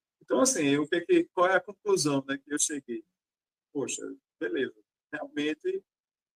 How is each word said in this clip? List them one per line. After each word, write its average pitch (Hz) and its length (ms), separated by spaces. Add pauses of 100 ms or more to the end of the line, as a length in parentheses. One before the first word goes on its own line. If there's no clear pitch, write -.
(200)
Então, - 200
assim, 143 380
o 151 100
que 170 140
que, 175 300
qual 180 140
é 190 80
a 180 60
conclusão, 151 680
né, 135 100
que 139 160
eu 196 60
cheguei? 135 460 (680)
Poxa, 123 300 (380)
beleza, 139 340 (380)
realmente, 151 720 (520)